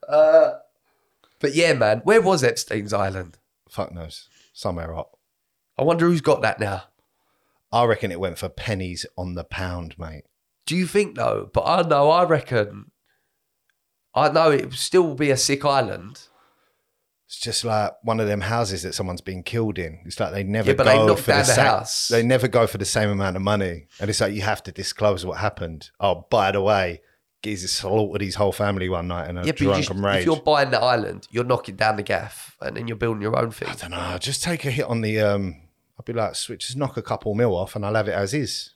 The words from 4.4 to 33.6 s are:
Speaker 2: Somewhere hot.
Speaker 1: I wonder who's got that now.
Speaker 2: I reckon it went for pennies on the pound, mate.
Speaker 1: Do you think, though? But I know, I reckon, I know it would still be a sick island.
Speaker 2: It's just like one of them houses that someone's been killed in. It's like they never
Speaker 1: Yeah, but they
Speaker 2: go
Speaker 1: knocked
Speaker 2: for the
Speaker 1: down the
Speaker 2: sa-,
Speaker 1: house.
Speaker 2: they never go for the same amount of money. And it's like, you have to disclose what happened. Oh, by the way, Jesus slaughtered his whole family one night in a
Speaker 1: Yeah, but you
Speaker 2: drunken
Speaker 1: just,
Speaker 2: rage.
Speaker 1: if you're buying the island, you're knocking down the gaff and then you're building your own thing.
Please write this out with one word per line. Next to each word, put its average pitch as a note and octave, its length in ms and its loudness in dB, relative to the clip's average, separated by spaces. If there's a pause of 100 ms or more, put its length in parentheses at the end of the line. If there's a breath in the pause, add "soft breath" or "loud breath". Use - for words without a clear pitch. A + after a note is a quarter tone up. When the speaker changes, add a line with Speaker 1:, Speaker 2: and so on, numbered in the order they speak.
Speaker 2:
Somewhere E2+ 400 -6
hot. D#2+ 160 -10 (680)
Speaker 1:
I C3 60 0
wonder E3 240 2
who's E3+ 140 4
got D3+ 200 2
that G#2+ 180 -2
now. G2 240 -4 (880)
Speaker 2:
I A#2 140 4
reckon A2 260 0
it E2+ 80 -8
went F#2 180 -4
for G2 120 -8
pennies F#2 560 -6 (120)
on F2+ 180 -6
the F2 80 -8
pound, F2+ 540 -8
mate. D#2 260 -14 (420)
Speaker 1:
Do D#3+ 100 -4
you F3+ 120 0
think, G3+ 280 0
though? G#2 380 -2
But - 100 2
I F3 240 2
know, D3 220 6
I F3 140 6
reckon, A2+ 680 -2 (1200)
I D3 180 4
know D#3 200 6
it C#3 140 2
would C3 100 -12
still E3+ 400 2
be C#3+ 160 0
a B2+ 60 2
sick C#3+ 280 0
island. A2 600 -2 (1000)
Speaker 2:
It's - 120 -16
just A2+ 260 -6
like G#2+ 280 0 (100)
one A2+ 160 0
of A2 80 0
them G2+ 140 -2
houses G2 420 -2
that F2+ 100 -8
someone's F2+ 280 -6
been F#2 220 -10
killed A2+ 360 -4
in. E2 260 -8
It's - 140 -14
like F2+ 120 -2
they G2 120 -4
never G2+ 280 0
Speaker 1:
Yeah, - 60 2
but C3 80 2
they A2 100 6
Speaker 2:
go A2 120 6
Speaker 1:
knocked G#2 140 4
Speaker 2:
for - 60 -6
the A#2+ 40 2
Speaker 1:
down C#3 80 4
the C3+ 140 2
Speaker 2:
sa-, B2+ 100 4
Speaker 1:
house. A2 440 0
Speaker 2:
they A#2 160 4
never B2 240 2
go A#2 200 4
for G#2+ 100 -6
the G2 80 -2
same G#2+ 240 0
amount G2 260 -2
of F#2+ 60 -4
money. F#2+ 460 -2 (120)
And G2+ 100 -2
it's G#2+ 120 0
like, G2+ 120 0
you G#2 100 -6
have G#2 200 -2
to F#2+ 80 -14
disclose F#2+ 540 -2
what E2+ 140 -8
happened. E2 500 -6 (100)
Oh, F2+ 300 0
by G2 220 4
the G2 100 0
way, F#2+ 400 2 (420)
Jesus F#2 300 -6
slaughtered G2+ 480 0
his F#2+ 140 -4
whole G2+ 180 2
family G2 360 -2
one F2 180 -2
night F2 220 -6
in F2 80 -6
a F2+ 80 -6
Speaker 1:
Yeah, F2+ 60 -2
but - 100 -6
you C#3+ 60 2
Speaker 2:
drunken F#2+ 160 2 (120)
Speaker 1:
just, G2 100 -4
Speaker 2:
rage. F#2+ 160 2
Speaker 1:
if F2+ 60 0
you're D#3 140 2
buying C#3 300 2
the A#2 80 2
island, G#2+ 500 -2
you're A#2 140 -2
knocking A#2+ 320 -2
down G#2+ 220 2
the G#2 60 -6
gaff G#2 580 -6
and - 160 -6
then A#2 100 -8
you're A2+ 100 -6
building A2+ 240 -2
your A2 160 -2
own A#2 140 -2
thing. - 180 -10